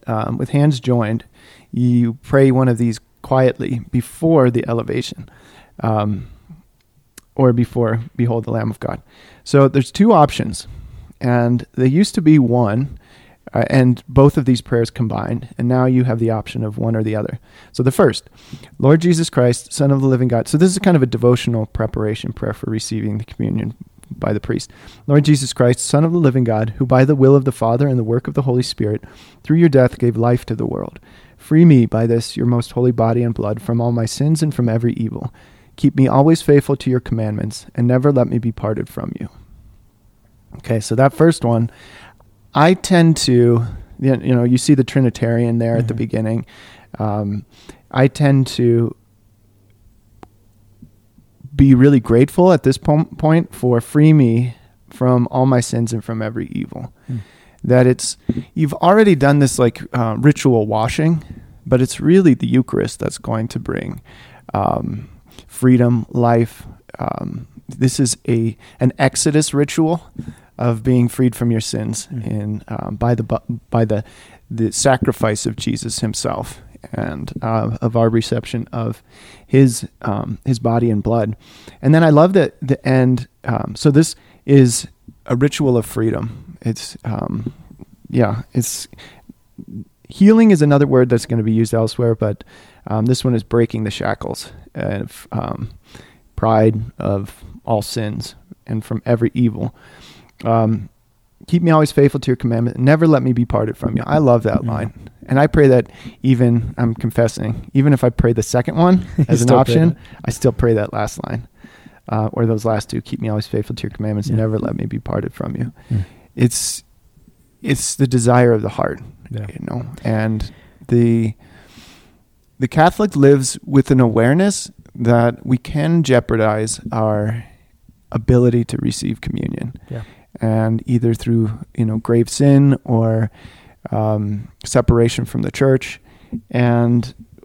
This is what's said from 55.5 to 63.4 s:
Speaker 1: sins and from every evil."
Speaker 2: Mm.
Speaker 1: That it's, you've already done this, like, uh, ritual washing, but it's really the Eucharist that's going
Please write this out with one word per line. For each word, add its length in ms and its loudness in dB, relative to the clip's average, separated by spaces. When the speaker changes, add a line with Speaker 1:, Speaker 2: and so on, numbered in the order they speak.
Speaker 1:
sins 320 -4
and 120 -6
from 180 -8
every 260 -8
evil." 440 -12
Speaker 2:
Mm. 100 -8
Speaker 1:
That 220 4
it's, 300 -2
you've 200 -2
already 400 4
done 240 4
this, 180 2
like, 260 0
uh, 220 -2
ritual 480 2
washing, 560 -2
but 160 2
it's 200 -4
really 340 4
the 140 -4
Eucharist 500 -2
that's 200 -6
going 300 -6